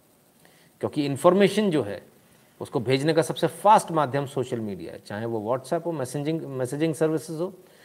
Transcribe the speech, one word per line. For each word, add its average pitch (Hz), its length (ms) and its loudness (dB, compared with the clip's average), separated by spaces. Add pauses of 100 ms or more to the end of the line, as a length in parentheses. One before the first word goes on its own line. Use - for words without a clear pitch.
(800)
क्योंकि 143 240 -2
इन्फॉर्मेशन 190 680 4
जो 147 120 2
है 101 180 -8 (600)
उसको 131 180 -4
भेजने 135 340 2
का 160 80 4
सबसे - 260 0
फास्ट 202 440 4
माध्यम 143 340 0
सोशल 127 340 -4
मीडिया 90 340 -8
है, - 60 -14
चाहे 107 260 -8
वो 113 300 -2
WhatsApp 160 300 -4
हो, 175 60 -4
मैसेजिंग, 147 500 -4
मैसेजिंग 139 520 -2
सर्विसेज 160 460 -2
हो, 185 140 -6 (320)